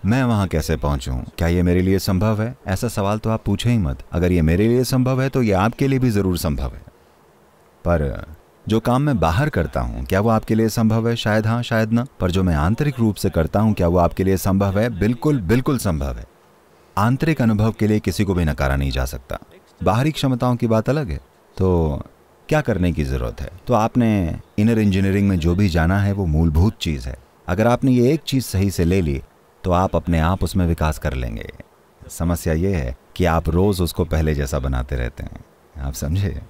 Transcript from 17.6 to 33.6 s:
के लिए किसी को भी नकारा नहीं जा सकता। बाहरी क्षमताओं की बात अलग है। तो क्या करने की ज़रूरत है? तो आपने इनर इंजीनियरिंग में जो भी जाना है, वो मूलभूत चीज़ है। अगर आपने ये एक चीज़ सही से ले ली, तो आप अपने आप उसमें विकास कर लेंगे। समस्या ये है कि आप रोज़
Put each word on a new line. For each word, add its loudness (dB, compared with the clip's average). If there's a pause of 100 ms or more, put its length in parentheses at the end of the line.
के 0
लिए 4
किसी -2
को 0
भी 2
नकारा 0
नहीं -2
जा -2
सकता। -10 (460)
बाहरी 0
क्षमताओं 0
की -2
बात 0
अलग -2
है। -6 (380)
तो 2 (480)
क्या 2
करने 0
की -2
ज़रूरत -4
है? -10 (180)
तो 0
आपने 0 (200)
इनर 4
इंजीनियरिंग 2
में 2
जो 2
भी 2
जाना 2
है, 0
वो -2
मूलभूत 2
चीज़ -6
है। -10 (300)
अगर 0
आपने 2
ये 4
एक -2
चीज़ -2
सही 0
से 0
ले 2
ली, -2 (420)
तो -2
आप 0
अपने 0
आप 0
उसमें 0
विकास -2
कर -4
लेंगे। -8 (600)
समस्या -2
ये 0
है -4 (200)
कि 0
आप 0
रोज़ 2